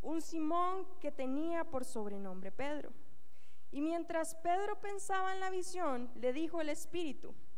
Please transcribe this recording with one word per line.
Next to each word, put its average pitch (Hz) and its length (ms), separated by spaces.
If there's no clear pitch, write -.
un 311 180
Simón 349 640
que 294 120
tenía 302 520
por 262 200
sobrenombre 196 680
Pedro. - 420
Y 277 100
mientras 330 540
Pedro 403 440
pensaba 392 540
en 381 60
la 381 100
visión, 349 680
le 240 160
dijo 320 300
el 302 80
Espíritu 311 680